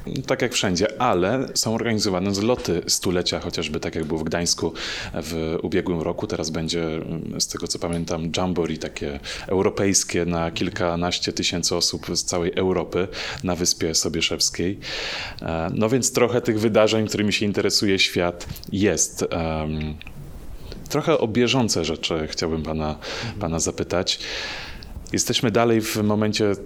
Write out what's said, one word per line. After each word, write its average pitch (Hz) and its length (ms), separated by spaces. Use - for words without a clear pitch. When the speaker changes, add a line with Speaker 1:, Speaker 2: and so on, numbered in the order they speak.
Speaker 1:
tak 131 160
jak 123 100
wszędzie, 95 500
ale 117 520
są 110 200
organizowane 101 600
zloty 104 520
stulecia, 87 540
chociażby 80 400
tak 82 140
jak 80 100
było 78 160
w 80 40
Gdańsku 82 480
w 80 480
ubiegłym 87 380
roku. 85 260
Teraz 85 240
będzie, 82 360
mm, 80 540
z - 80
tego - 200
co - 100
pamiętam, 85 580
jamboree 85 420
takie 78 420
europejskie 98 800
na 82 260
kilkanaście 87 800
tysięcy 90 440
osób 85 380
z - 100
całej 87 300
Europy 90 540
na 90 100
Wyspie 82 400
Sobieszewskiej. 85 840
E, 82 320
no 110 140
więc 120 240
trochę 117 280
tych 107 200
wydarzeń, 110 480
którymi 101 240
się 104 140
interesuje 98 520
świat, - 480
jest. - 580
Em, 78 640
trochę 147 300
o 117 100
bieżące 113 560
rzeczy 78 460
chciałbym 80 320
pana, 78 260
Speaker 2:
Mhm. 101 520
Speaker 1:
pana 80 200
zapytać. 85 580
Jesteśmy 117 380
dalej 117 300
w 110 160
momencie 107 560